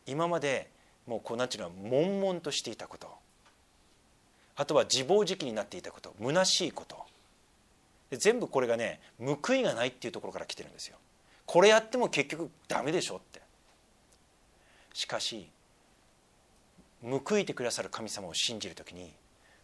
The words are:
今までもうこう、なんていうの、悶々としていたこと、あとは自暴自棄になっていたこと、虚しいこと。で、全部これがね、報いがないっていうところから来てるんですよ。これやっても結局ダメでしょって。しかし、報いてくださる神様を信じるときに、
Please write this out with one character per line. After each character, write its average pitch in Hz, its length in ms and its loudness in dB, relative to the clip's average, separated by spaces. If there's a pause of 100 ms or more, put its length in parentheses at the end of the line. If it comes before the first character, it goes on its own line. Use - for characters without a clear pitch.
今 156 240 0
ま 170 100 0
で 135 320 -2 (340)
も 117 120 -4
う 98 40 -6
こ - 120 -6
う、 113 40 -4
な 123 100 0
ん - 20 -4
て - 80 -6
い - 20 -8
う 104 40 -6
の、 85 60 -6
悶 131 520 0
々 185 180 0
と 151 100 -8
し - 120 -2
て 120 100 -6
い 107 60 -10
た 101 100 -12
こ - 100 -16
と、 - 160 -18 (1400)
あ 143 100 0
と 160 80 0
は 123 120 8
自 131 180 0
暴 196 200 6
自 175 100 -2
棄 185 100 -6
に 127 80 -4
な 107 120 -2
っ - 20 -6
て - 120 -12
い - 40 -12
た - 100 -12
こ - 80 -18
と、 - 180 -16
虚 147 280 2
し 180 220 2
い 123 40 -4
こ - 140 -10
と。 - 200 -16 (1040)
で、 135 60 -8
全 220 240 4
部 196 80 -4
こ 135 140 2
れ 123 60 2
が 117 100 4
ね、 101 240 -4 (180)
報 139 340 0
い 262 100 4
が 160 100 2
な 117 100 0
い 131 60 0
っ - 20 -16
て - 160 -10
い - 20 -4
う - 40 -12
と 107 80 -8
こ 101 60 -10
ろ 92 60 -10
か 92 60 -8
ら 82 60 -8
来 - 100 -8
て - 80 -12
る 78 60 -18
ん - 20 -20
で - 80 -20
す - 80 -10
よ。 - 100 -18 (480)
こ - 140 6
れ 196 80 12
や 220 120 10
っ 220 100 -10
て 254 80 0
も 233 100 2
結 139 220 0
局 160 200 -6 (200)
ダ - 120 -2
メ 143 120 -2
で 175 80 2
し - 100 -4
ょ 92 60 -10
っ - 20 -10
て。 - 220 -20 (1500)
し - 120 -6
か 113 140 -4
し、 104 320 -8 (1500)
報 135 360 0
い 190 80 2
て 156 80 -4
く 127 100 -6
だ 113 80 0
さ - 120 -4
る 95 60 -8
神 110 200 -8
様 98 200 -8
を - 40 -12
信 110 280 -2
じ 98 80 -8
る 80 60 -14
と 90 100 -18
き 90 100 -18
に、 87 180 -14 (500)